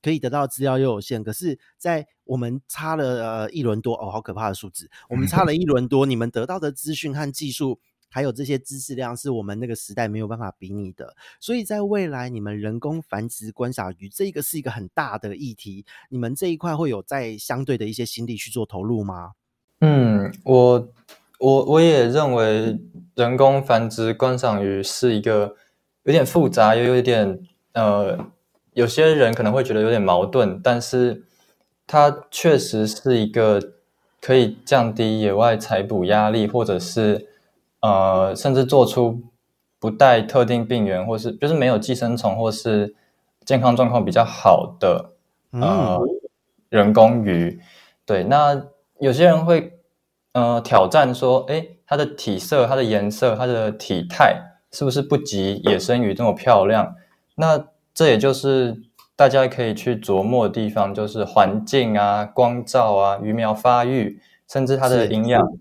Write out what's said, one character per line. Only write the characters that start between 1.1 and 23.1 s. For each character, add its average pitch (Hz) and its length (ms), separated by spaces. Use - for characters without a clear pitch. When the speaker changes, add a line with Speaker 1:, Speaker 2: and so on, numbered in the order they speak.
Speaker 1:
可 107 80
是 151 260
在 165 280
我 131 100
们 123 320
插 160 300
了， 127 260
呃， 110 280
一 156 120
轮 110 160
多， 117 160
哦， 104 160
好 107 80
可 98 140
怕 107 160
的 95 40
数 95 160
字！ 85 200
我 120 80
们 131 100
插 185 200
了 156 100
一 175 80
轮 131 240
多， 139 180
Speaker 2:
<laughs> - 0
Speaker 1:
你 131 120
们 117 120
得 117 160
到 180 140
的 147 140
资 156 200
讯 143 220
和 147 160
技 139 200
术， 131 280
还 131 120
有 139 100
这 127 140
些 135 140
知 135 200
识 131 160
量 123 220
是 139 140
我 117 100
们 101 180
那 120 60
个 117 100
时 - 180
代 113 140
没 107 120
有 107 80
办 113 100
法 107 200
比 95 140
拟 98 200
的。 - 240
所 233 160
以 240 80
在 208 180
未 202 260
来， 127 220
你 123 100
们 104 180
人 107 220
工 156 220
繁 107 260
殖 110 240
观 123 220
赏 95 240
鱼， 95 100
这 196 240
个 147 100
是 147 160
一 151 40
个 123 100
很 101 180
大 113 280
的 101 180
议 131 180
题， 101 320
你 131 80
们 120 160
这 185 140
一 170 80
块 160 200
会 156 140
有 104 140
在 120 340
相 127 280
对 127 120
的 110 80
一 110 60
些 117 140
心 117 200
力 117 120
去 - 120
做 113 160
投 92 180
入 110 200
吗？ 90 280
Speaker 2:
嗯， 117 500
我， 123 420
我， 135 260
我 156 160
也 151 260
认 139 260
为 110 460